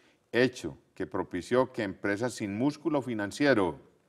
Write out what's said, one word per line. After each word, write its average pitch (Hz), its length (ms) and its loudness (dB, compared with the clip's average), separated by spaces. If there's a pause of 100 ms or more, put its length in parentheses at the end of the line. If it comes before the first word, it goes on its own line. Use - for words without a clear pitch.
(320)
hecho 113 460 2 (160)
que 92 140 -6
propició 98 640 0
que - 120 -4
empresas 101 500 -2
sin 101 240 -6
músculo 143 440 -2
financiero 104 800 2 (300)